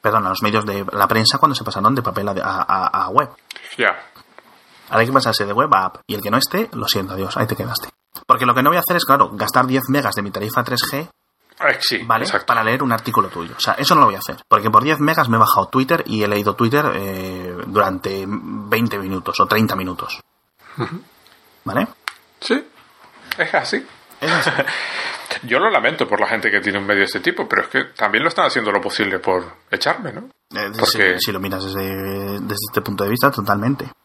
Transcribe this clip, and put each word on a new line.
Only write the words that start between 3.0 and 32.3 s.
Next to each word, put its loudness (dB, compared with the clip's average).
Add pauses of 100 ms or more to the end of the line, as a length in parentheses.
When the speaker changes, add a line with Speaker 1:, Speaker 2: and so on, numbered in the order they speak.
Speaker 1:
a -6
web. 2 (480)
Speaker 2:
Ya. 4 (1000)
Speaker 1:
Ahora 4
hay 4
que -4
pasarse 2
de -6
web 0
a 4
app. -8 (100)
Y -6
el -6
que -4
no 2
esté, -2
lo -6
siento, -2
adiós, -6
ahí 2
te -2
quedaste. -8 (360)
Porque 4
lo 4
que 2
no 6
voy 2
a 0
hacer 0
es, 0
claro, 2
gastar 0
diez 2
megas 0
de -2
mi -6
tarifa -2
tres -2 (100)
G, -6 (520)
Speaker 2:
Eh, 0
sí, -2
Speaker 1:
¿vale? 0
Speaker 2:
exacto. -2
Speaker 1:
Para 2
leer 0
un 0
artículo 0
tuyo. -10
O -14
sea, 0
eso 2
no 8
lo 8
voy 2
a -8
hacer. -8 (100)
Porque 4
por 8
diez 0
megas 2
me 4
he 4
bajado 4
Twitter 0
y 0
he 0
leído 0
Twitter, 2
eh, -6 (100)
durante 0
veinte -2
minutos -6
o 6
treinta 2
minutos. -6 (580)
Speaker 2:
Ujú. -6 (640)
Speaker 1:
¿Vale? -2 (520)
Speaker 2:
Sí, -2 (720)
es -2
así. -2 (360)
Speaker 1:
Es 0
así. 2
Speaker 2:
<laughs> -2 (840)
Yo 2
lo 4
lamento 2
por 0
la 2
gente 0
que 2
tiene 0
un -4
medio 4
de 6
este -4
tipo, -2
pero 2
es -4
que 0 (120)
también 2
lo 2
están 0
haciendo 0
lo 2
posible -2
por 0 (260)
echarme, -2
¿no? -12 (360)
Speaker 1:
Eh, -4
Speaker 2:
Porque 2
Speaker 1:
si, -2
si -2
lo -4
miras -6
desde, -6